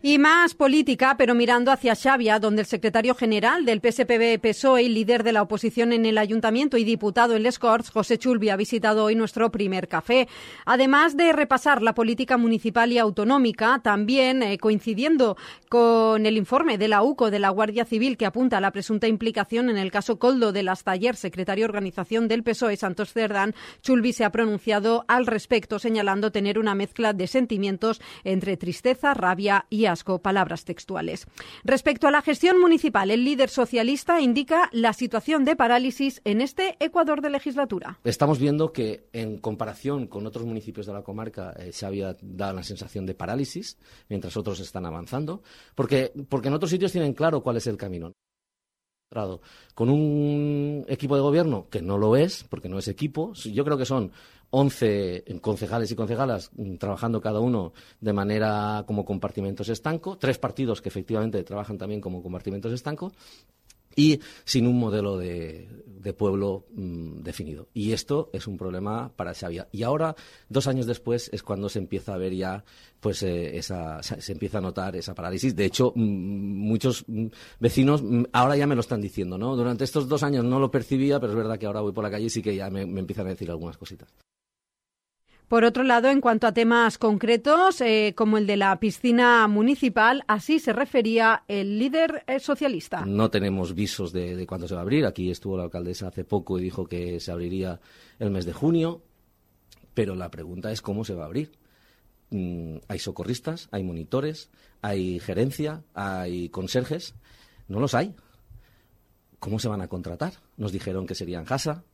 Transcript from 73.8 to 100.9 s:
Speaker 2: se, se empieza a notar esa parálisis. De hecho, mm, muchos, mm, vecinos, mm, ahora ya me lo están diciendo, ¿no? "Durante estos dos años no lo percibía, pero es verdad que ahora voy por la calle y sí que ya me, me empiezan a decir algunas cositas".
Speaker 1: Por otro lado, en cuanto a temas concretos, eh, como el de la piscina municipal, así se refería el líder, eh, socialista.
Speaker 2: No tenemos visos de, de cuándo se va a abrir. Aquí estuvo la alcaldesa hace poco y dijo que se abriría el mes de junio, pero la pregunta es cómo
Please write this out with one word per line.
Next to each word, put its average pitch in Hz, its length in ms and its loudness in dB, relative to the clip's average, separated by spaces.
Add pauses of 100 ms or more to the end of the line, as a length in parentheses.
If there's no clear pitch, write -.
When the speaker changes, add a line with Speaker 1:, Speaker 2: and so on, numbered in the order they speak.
Speaker 2:
se, - 180 -10
se - 120 -12
empieza 98 260 -6
a 95 40 -2
notar 92 340 -6
esa 90 180 -10
parálisis. 95 420 -4
De 101 100 0
hecho, 127 300 2
mm, 120 60 0
muchos, 101 1080 -2
mm, 113 200 -6 (320)
vecinos, 135 420 4
mm, 120 220 2 (100)
ahora 131 240 4
ya 143 80 2
me 143 100 2
lo 117 60 0
están 113 200 -4
diciendo, 92 360 -6
¿no? 123 180 -4
"Durante 120 280 -2
estos 135 240 -2
dos 143 160 0
años 139 200 0
no 127 160 2
lo 135 120 2
percibía, 135 480 0
pero 110 140 -2
es 113 40 0
verdad 110 220 -2
que 107 80 -6
ahora 104 140 -4
voy 101 100 -2
por 107 120 -6
la 104 60 -4
calle 107 160 -4
y 113 60 -2
sí 113 100 -4
que 101 140 -2
ya 98 160 -6
me, 98 160 -6
me 95 120 -6
empiezan 92 280 -6
a - 20 -6
decir 87 220 -8
algunas 82 260 -10
cositas". 85 320 -18 (1400)
Speaker 1:
Por 233 160 4
otro 233 180 2
lado, 247 260 4
en 277 100 4
cuanto 233 280 2
a 208 60 2
temas 233 440 4
concretos, 240 840 2
eh, 220 340 2
como 214 240 2
el 208 80 0
de 202 100 2
la 196 220 2
piscina 233 680 4
municipal, 233 800 2
así 220 300 0
se 262 160 0
refería 226 720 2
el 202 300 -4
líder, 311 480 0
eh, 269 140 -2
socialista. 269 680 -4
Speaker 2:
No 104 240 2
tenemos 95 460 -2
visos 98 380 -4
de, 90 220 -6
de 90 120 -8
cuándo 87 200 -10
se 101 60 -8
va 87 60 -6
a 87 40 -6
abrir. 131 220 0
Aquí 90 240 -2
estuvo 95 260 -6
la 90 100 -4
alcaldesa 90 420 -8
hace 90 160 -10
poco 95 340 -2
y 90 60 -2
dijo 90 240 -6
que 87 320 -6
se 90 120 -10
abriría 87 480 -6 (380)
el 104 140 -4
mes 92 140 -4
de 85 80 -6
junio, 165 500 0 (920)
pero 98 220 -2
la 90 160 -10
pregunta 87 400 -10
es 110 100 -8
cómo 104 240 -6